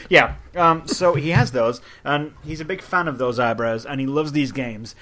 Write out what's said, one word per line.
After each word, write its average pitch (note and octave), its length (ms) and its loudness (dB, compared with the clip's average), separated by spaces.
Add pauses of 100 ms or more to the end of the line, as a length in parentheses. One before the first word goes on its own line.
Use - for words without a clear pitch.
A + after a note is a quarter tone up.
(100)
Yeah. C#3 240 6 (220)
Um, E3 320 4
so F3 260 2
he D3 160 -2
has F#3+ 220 2
those, B2 280 0 (220)
and D3 300 -2 (120)
he's D3+ 160 -10
a D#3+ 40 -8
big F#3 180 -6
fan F3 240 -2
of C3+ 120 -6
those B2 200 -2
eyebrows, A2+ 480 0
and C#3 140 -6
he C3+ 80 -2
loves D3+ 240 -2
these C#3+ 200 0
games. A2+ 500 -10